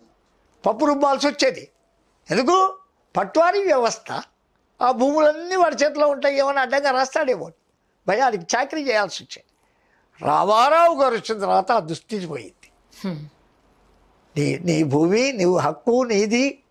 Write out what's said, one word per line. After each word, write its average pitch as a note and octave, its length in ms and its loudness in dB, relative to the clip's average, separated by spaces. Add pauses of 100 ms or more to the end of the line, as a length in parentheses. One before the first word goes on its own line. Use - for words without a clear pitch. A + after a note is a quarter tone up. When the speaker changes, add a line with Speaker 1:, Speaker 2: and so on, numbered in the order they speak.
(680)
Speaker 1:
పప్పు A3 200 0
రుబ్బాల్సి C#4 400 0
వచ్చేది. C#4+ 420 -2 (600)
ఎందుకు? F4 480 2 (380)
పట్వారీ E4+ 480 2
వ్యవస్థ. A#3 580 -2 (600)
ఆ B3 80 2
భూములన్నీ D4+ 680 0
వాడి E4 200 2
చేతిలో D4 320 0
ఉంటాయి, C#4 300 0
ఏమైనా C#4 240 0
అడ్డంగా C#4 280 0
రాస్తాడేమో B3+ 600 -2 (580)
భయానికి G#3+ 480 0
చాకరీ C#4 320 -4
చేయాల్సి G#3 340 -2
వచ్చేది. - 220 -20 (800)
రామారావు B3+ 800 2
గారు C4 120 2
వచ్చిన A3 260 -6
తర్వాత F#3+ 320 0
ఆ A#3 60 2
దుస్థితి F3 480 -8
పోయింది. B2+ 440 -14 (340)
Speaker 2:
హ్మ్. D3+ 240 -10 (1120)
Speaker 1:
నీ, C#3 200 -2
నీ E3 240 0
భూమి, E3+ 500 2
నువ్వు F3+ 260 0
హక్కు D#3 440 0
నీది. A#3 680 0